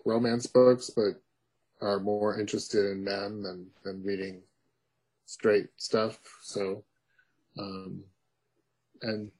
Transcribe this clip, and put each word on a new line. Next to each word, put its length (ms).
romance 400
books, 440
but 320
are 180
more 400
interested 520
in 120
men 380
than, 260
than 200
reading 380
straight 420
stuff. 420
So, 420
um, 440
and 380